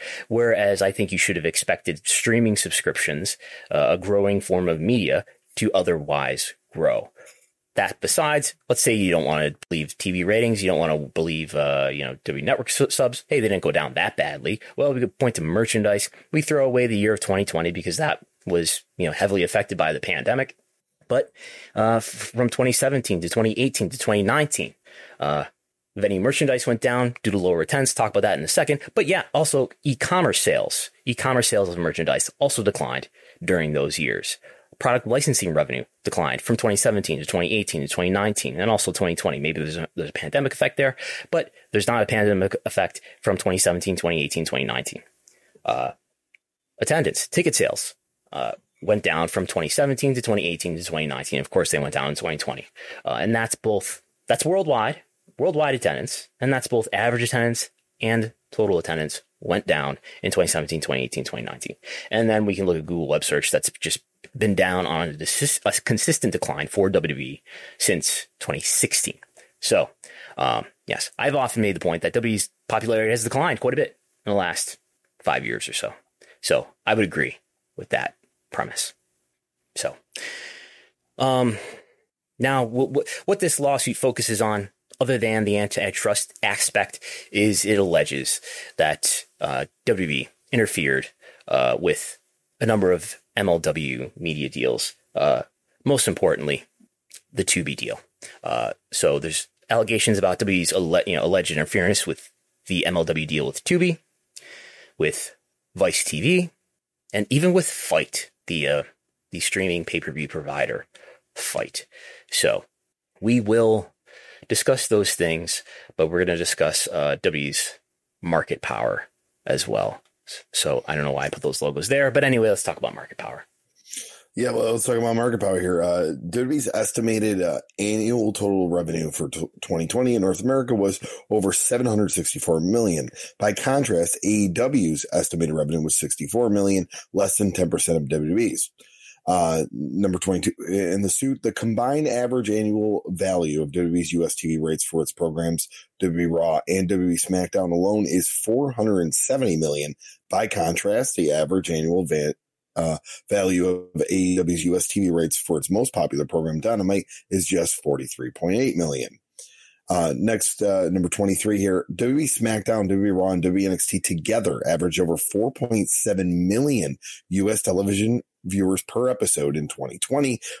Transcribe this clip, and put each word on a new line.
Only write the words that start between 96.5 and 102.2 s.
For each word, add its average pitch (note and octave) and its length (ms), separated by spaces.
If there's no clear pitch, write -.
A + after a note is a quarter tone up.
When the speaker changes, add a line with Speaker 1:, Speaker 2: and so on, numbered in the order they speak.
Speaker 1:
the F#2+ 120
Tubi D2 320
deal. A1 240
Uh, A1+ 300
so D2 280
there's D#2 260
allegations A2+ 480
about F#2 220
W G2+ 160
W F2+ 40
E's E2 120
alle-, F2 340
you F#2 80
know, D2 100
alleged F2+ 280
interference F2 520
with - 280